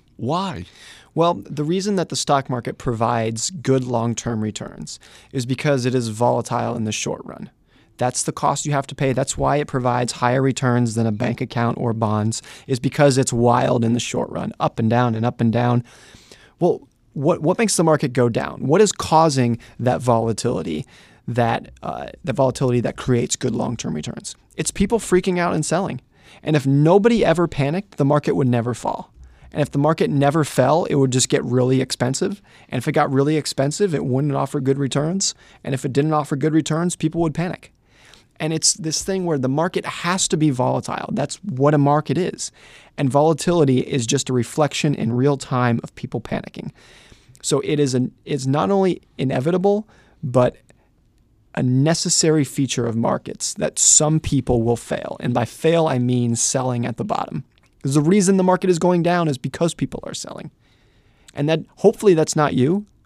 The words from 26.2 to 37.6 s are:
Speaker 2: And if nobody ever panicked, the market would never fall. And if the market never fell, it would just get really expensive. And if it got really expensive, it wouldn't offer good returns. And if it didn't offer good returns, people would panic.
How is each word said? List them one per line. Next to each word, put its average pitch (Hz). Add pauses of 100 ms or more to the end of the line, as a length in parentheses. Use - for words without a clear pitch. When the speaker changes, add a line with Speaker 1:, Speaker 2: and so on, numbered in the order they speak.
Speaker 2:
And 156
if 139
nobody 185
ever 165
panicked, 147
the 147
market 147
would 135
never 120
fall. - (380)
And -
if 143
the 143
market 156
never 143
fell, 143
it -
would 135
just 127
get -
really 127
expensive. 131 (280)
And 165
if -
it 156
got 151
really 139
expensive, 151
it 139
wouldn't 135
offer 139
good 135
returns. 147 (300)
And -
if 131
it 127
didn't 147
offer 151
good 147
returns, 160
people 156
would 165
panic. - (680)